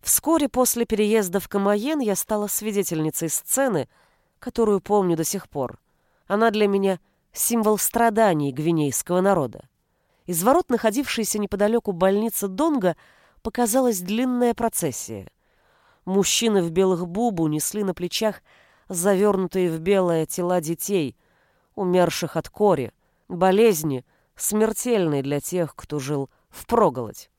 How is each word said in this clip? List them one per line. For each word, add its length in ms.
Вскоре 480
после 380
переезда 540
в 80
Камаен 520
я 160
стала 300
свидетельницей 800
сцены — 600
которую 420
помню 360
до 80
сих 240
пор. 300
Она 240
для 160
меня 320
символ 460
страданий 720
гвинейского 680
народа. 480
Из 180
ворот, 280
находившейся 680
неподалеку 540
больницы 560
Донго, 480
показалась 580
длинная 540
процессия. 760
Мужчины 580
в 100
белых 340
бубу 400
несли 380
на 100
плечах 480
завернутые 840
в 80
белое 480
тела 340
детей, 560
умерших 600
от 120
кори, 440
болезни, 760
смертельной 880
для 180
тех, 360
кто 240
жил 280
впроголодь. 920